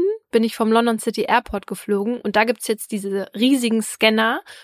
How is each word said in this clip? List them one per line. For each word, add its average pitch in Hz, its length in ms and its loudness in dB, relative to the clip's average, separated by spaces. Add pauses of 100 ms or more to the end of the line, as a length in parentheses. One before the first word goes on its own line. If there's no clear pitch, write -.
(300)
bin 226 120 4
ich 226 140 -2
vom 220 160 2
London 233 260 2
City 220 300 -4
Airport 220 380 -2
geflogen 208 520 -4
und 202 180 -4
da 214 80 4
gibt's 240 220 -4
jetzt - 260 -4
diese 196 420 -4
riesigen 233 480 2
Scanner, 220 580 0 (240)